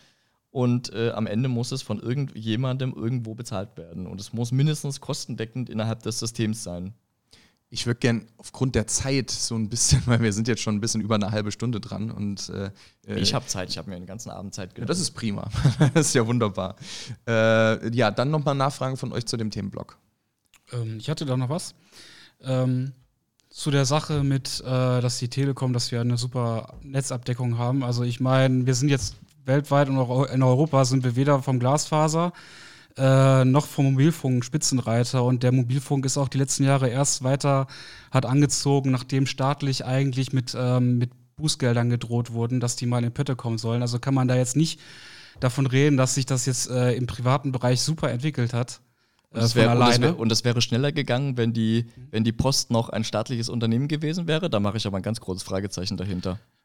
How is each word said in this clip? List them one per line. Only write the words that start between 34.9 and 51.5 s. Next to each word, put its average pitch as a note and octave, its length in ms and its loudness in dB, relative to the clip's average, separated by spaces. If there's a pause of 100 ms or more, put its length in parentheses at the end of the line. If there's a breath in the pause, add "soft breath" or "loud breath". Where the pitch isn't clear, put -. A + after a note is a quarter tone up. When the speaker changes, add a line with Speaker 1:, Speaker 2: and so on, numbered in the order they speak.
Speaker 3:
Und B2 200 2
der B2 80 4
Mobilfunk C3 520 2
ist C3 140 0
auch C3+ 120 0
die C3 100 -2
letzten C#3 240 0
Jahre C3+ 260 4
erst C3 340 0
weiter, C3+ 440 2 (420 loud breath)
hat C3 160 2
angezogen, C#3 640 2
nachdem C3 380 0
staatlich C3+ 580 -2
eigentlich C3 480 0
mit, B2 240 -2
ähm, B2 400 2
mit B2 140 -2 (240)
Bußgeldern A#2+ 560 0
gedroht A#2 400 -2
wurden, A#2 280 -2
dass A#2+ 160 -2
die A#2+ 120 -4
mal A#2+ 160 0
in A#2+ 80 -2
Pötte C#3 240 -4
kommen A2+ 240 -4
sollen. A#2 240 -2
Also A#2+ 160 -2
kann C3+ 160 0
man C3 120 2
da B2+ 80 2
jetzt B2+ 200 0
nicht D#3+ 240 0 (600 loud breath)
davon C3 280 0
reden, C#3 280 4
dass C3 200 2
sich C3 100 0
das C3 220 -2
jetzt, B2 240 -2
äh, B2 220 2
im B2 120 -2
privaten C3 460 0
Bereich B2 300 0
super D#3 280 -2
entwickelt A#2+ 420 -2
hat, A#2+ 300 -4 (480)
Speaker 1:
Und A#2 120 -4
Speaker 3:
äh, - 20 4
Speaker 1:
es A2+ 100 2
wär, A2+ 160 6
Speaker 3:
von A#2 80 4
Speaker 1:
und B2 60 6
es A#2+ 60 8
Speaker 3:
alleine. A#2+ 160 4
Speaker 1:
wär, F3 140 2
und A2+ 120 2
es A2 120 0
wäre A#2+ 180 2
schneller C3 300 0
gegangen, C3+ 460 -2
wenn A2+ 160 2